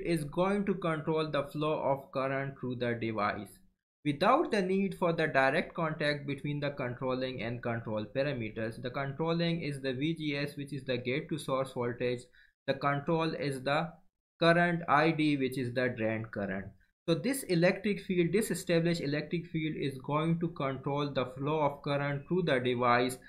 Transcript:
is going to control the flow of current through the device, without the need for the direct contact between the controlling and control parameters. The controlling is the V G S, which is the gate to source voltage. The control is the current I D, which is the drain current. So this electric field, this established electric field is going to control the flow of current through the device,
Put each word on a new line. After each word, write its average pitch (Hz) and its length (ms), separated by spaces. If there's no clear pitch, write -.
is 165 180
going 190 440
to 196 80
control 156 540
the 143 220
flow 151 300
of 135 300
current 135 480
through 123 160
the 120 180
device, 110 560
without 202 460
the 208 100
need 185 380
for 170 140
the 165 120
direct 139 480
contact 151 540
between 143 320
the 143 120
controlling 127 720
and 117 220
control 113 420
parameters. 113 640
The 123 120
controlling 165 720
is 143 180
the 135 120
V 147 200
G 156 220
S, 143 220
which 143 160
is 131 100
the 123 140
gate 127 320
to 160 100
source 135 320
voltage. 123 480
The 135 80
control 160 580
is 135 300
the 151 300
current 170 480
I 151 220
D, 151 280
which 131 200
is 120 160
the 127 140
drain 110 280
current. 98 420
So 165 100
this 269 280
electric 190 560
field, 175 320
this 208 180
established 170 520
electric 156 460
field 156 300
is 135 200
going 160 420
to 170 80
control 139 680
the 127 240
flow 147 220
of 143 220
current 143 440
through 175 180
the 143 160
device, 123 580